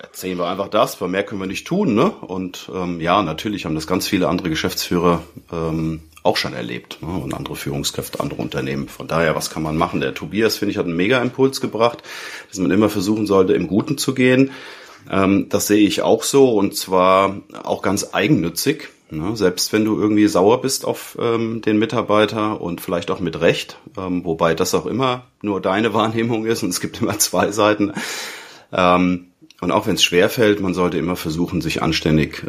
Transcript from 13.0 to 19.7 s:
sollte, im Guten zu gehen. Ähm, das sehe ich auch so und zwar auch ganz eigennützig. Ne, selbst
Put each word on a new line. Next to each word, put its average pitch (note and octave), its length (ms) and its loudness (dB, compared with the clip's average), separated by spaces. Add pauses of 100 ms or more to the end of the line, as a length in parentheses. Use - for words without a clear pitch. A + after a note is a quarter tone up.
sollte, F#2+ 260 4
im F2 160 0
Guten G#2 300 0
zu - 160 -2
gehen. B2+ 380 4 (580)
Ähm, F#2+ 400 2
das G2+ 160 0
sehe G#2 200 6
ich F#2 140 0
auch G#2+ 220 4
so C3+ 320 4
und G2 200 0
zwar F#2+ 600 4 (260)
auch - 200 -4
ganz - 320 -2
eigennützig. C#3+ 760 0 (240)
Ne, F2 240 -4
selbst F#2 360 0